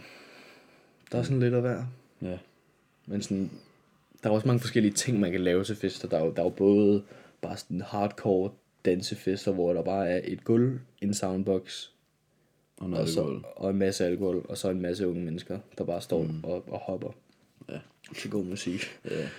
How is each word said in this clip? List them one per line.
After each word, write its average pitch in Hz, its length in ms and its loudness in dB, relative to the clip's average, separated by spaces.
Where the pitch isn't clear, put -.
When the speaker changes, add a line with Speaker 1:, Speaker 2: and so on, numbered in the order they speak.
Speaker 1:
der 120 60 0
er 123 40 2
sådan 131 180 0
lidt 123 140 4
at 120 80 2
være. 123 260 -2
Speaker 2:
Ja. 92 160 -6
Speaker 1:
Men 101 160 -4
sådan, 95 280 -2
der 107 80 2
er 107 40 6
også 107 120 2
mange 123 140 4
forskellige 110 320 2
ting, 113 280 0
man 92 100 2
kan 92 100 0
lave 90 240 4
til 104 120 -4
fester. 95 320 -6
Der 85 100 2
er 80 60 2
jo, 82 80 2
der - 80 0
er 85 60 2
jo 90 40 2
både 101 540 6
bare 104 140 -6
sådan - 240 -6
hardcore 101 680 0
dansefester, 95 680 0
hvor 87 200 2
der 87 100 0
bare 92 260 0
er 87 160 0
et - 200 -6
gulv, 123 340 4
en 101 140 0
soundbox, 95 720 -2
Speaker 2:
Og 92 140 -6
noget 82 120 0
Speaker 1:
og 85 60 0
så 80 120 0
Speaker 2:
alkohol. 69 240 -4
Speaker 1:
og 98 140 -2
en 98 80 0
masse 98 280 2
alkohol, 90 420 0
og 98 100 -8
så 98 120 0
en 92 120 -2
masse 90 260 -2
unge 87 160 -2
mennesker, 87 340 -6
der 95 60 -4
bare 85 160 -4
står 82 220 0
Speaker 2:
Mm. 80 220 -4
Speaker 1:
og, 87 280 -6
og 107 60 -6
hopper - 320 -8
Speaker 2:
Ja. - 100 -10
Speaker 1:
til - 140 -10
god 104 140 -2
musik. 90 600 -6
Speaker 2:
Ja. - 240 -6